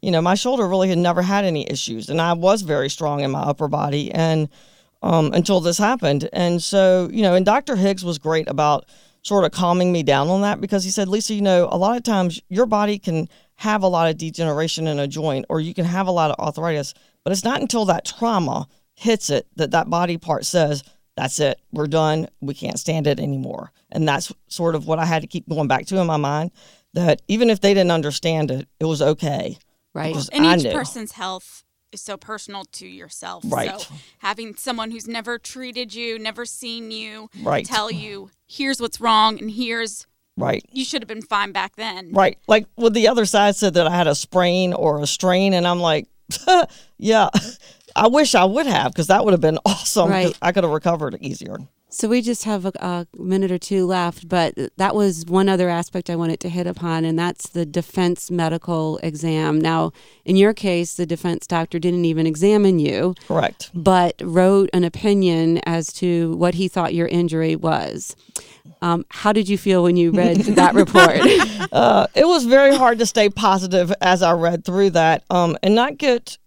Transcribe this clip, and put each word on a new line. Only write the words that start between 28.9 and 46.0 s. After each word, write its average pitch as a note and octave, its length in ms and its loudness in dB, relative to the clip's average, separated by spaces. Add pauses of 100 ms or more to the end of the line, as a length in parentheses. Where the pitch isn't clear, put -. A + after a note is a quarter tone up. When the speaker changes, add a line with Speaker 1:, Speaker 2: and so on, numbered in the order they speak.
Speaker 1:
okay. D3 560 -2 (340)
Speaker 2:
Right. D#3+ 200 -6
Speaker 1:
Because D3 160 -6
Speaker 2:
And D4 180 2
Speaker 1:
I E4 100 6
Speaker 2:
each E3 80 0
Speaker 1:
knew. A#2 80 -2
Speaker 2:
person's - 400 -8
health - 520 -14 (280)
is G3+ 100 -18
so G3+ 160 -12
personal G3+ 540 -14
to - 140 -18
yourself. F3 600 -16
Speaker 1:
Right. - 340 -4
Speaker 2:
So - 140 -16 (240)
having G#3 380 -8
someone A3+ 340 -8
who's A3+ 180 -14
never A#3 300 -8
treated B3 560 -12
you, A3+ 240 -8
never A3 260 -10
seen A#3 460 -12
you, A3 400 -16 (120)
Speaker 1:
Right. C#3+ 220 -2
Speaker 2:
tell A3 260 -4
you, G3 400 -12 (160)
"Here's C4+ 360 -6
what's A#3 180 -8
wrong A3 400 2
and A3 120 -8
here's A3+ 520 -6 (320)
Speaker 1:
Right. - 260 -4 (100)
Speaker 2:
you C4 120 -6
should C#4+ 160 -6
have A3+ 80 -18
been A3 140 -12
fine G3+ 300 -4
back F#3+ 240 -6
then." F#3+ 360 -12
Speaker 1:
Right. G3 260 2 (100)
Like, G#3+ 180 4 (100)
well, A#3 140 4
the G#3+ 180 2
other A#3 160 2
side G3+ 320 2
said G3 180 0
that E3+ 120 4
I E3+ 100 0
had E3+ 120 2
a C#3+ 80 2
sprain F3+ 580 0
or D#3 260 0
a D3 60 -4
strain, F#3+ 480 2
and F3 120 0
I'm F3 140 0
like, D#3+ 280 0 (200)